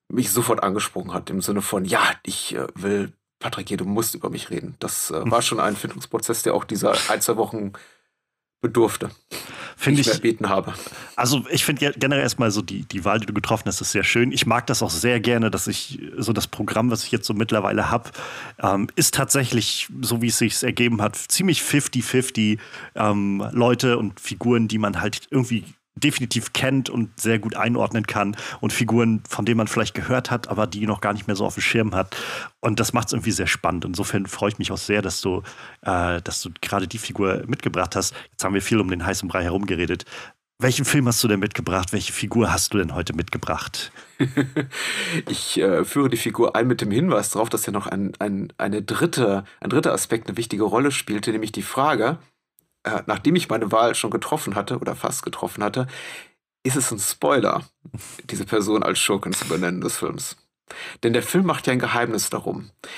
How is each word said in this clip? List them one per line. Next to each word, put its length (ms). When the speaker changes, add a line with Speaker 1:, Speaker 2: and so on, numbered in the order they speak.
Speaker 1:
mich 200
sofort 320
angesprochen 520
hat, 160
im 100
Sinne 220
von, 220
„Ja, 180
ich, 300
äh, 200
will, 380
Patrick, 300
hier, 100
du 80
musst 280
über 160
mich 200
reden.“ 300
Das, 300
äh, 200
war 120
Speaker 2:
<laughs> 0
Speaker 1:
schon 180
ein 160
Findungsprozess, 640
der 120
auch 100
dieser 300
ein, 100
zwei 160
Wochen 360
bedurfte, 480
Speaker 2:
Find 200
Speaker 1:
die 60
ich 60
mir 40
Speaker 2:
ich 60
Speaker 1:
erbeten 320
habe. 240
Speaker 2:
Also, 340
ich 140
find 160
ja 120
generell 300
erstmal 280
so 100
die, 220
die 240
Wahl, 120
die 60
du 80
getroffen 340
hast, 140
ist 120
sehr 120
schön. 280
Ich 120
mag 220
das 160
auch 80
sehr 280
gerne, 320
dass 160
ich, 320
so 160
das 120
Programm, 440
was 140
ich 60
jetzt 160
so 60
mittlerweile 580
hab, 200
ähm, 380
ist 180
tatsächlich, 720
so 180
wie 80
es 80
sich 260
ergeben 380
hat, 160
ziemlich 460
fifty 400
fifty, 560
ähm, 480
Leute 440
und 240
Figuren, 480
die 100
man 220
halt 300
irgendwie 340
definitiv 580
kennt 340
und 320
sehr 180
gut 180
einordnen 500
kann 280
und 120
Figuren, 560
von 160
denen 140
man 80
vielleicht 280
gehört 360
hat, 180
aber 180
die 200
noch 160
gar 100
nicht 140
mehr 100
so 80
auf 100
dem 80
Schirm 320
hat. 220
Und 200
das 140
macht's 180
irgendwie 200
sehr 160
spannend. 360
Insofern 420
freue 240
ich 80
mich 140
auch 60
sehr, 240
dass 180
du, 220
äh, 400
dass 200
du 80
gerade 260
die 80
Figur 500
mitgebracht 500
hast. 180
Jetzt 140
haben 100
wir 80
viel 180
um 80
den 160
heißen 240
Brei 140
herumgeredet. 640
Welchen 280
Film 200
hast 180
du 40
denn 120
mitgebracht? 520
Welche 220
Figur 360
hast 220
du 60
denn 160
heute 200
mitgebracht? 800
Speaker 1:
<laughs> 120
Ich, 300
äh, 260
führe 240
die 80
Figur 400
ein 100
mit 140
dem 100
Hinweis 400
darauf, 180
dass 180
ja 60
noch 140
ein, 340
ein, 380
eine 240
dritte, 640
ein 100
dritter 220
Aspekt 360
eine 80
wichtige 280
Rolle 280
spielte, 400
nämlich 200
die 100
Frage, 560
äh, 240
nachdem 300
ich 120
meine 240
Wahl 220
schon 160
getroffen 440
hatte 240
oder 160
fast 280
getroffen 400
hatte, 240
ist 140
es 140
ein 80
Spoiler, 640
diese 200
Person 380
als 160
Schurken 340
zu 160
benennen 320
des 180
Films? 380
Denn 100
der 100
Film 240
macht 200
ja 60
ein 80
Geheimnis 500
darum. 400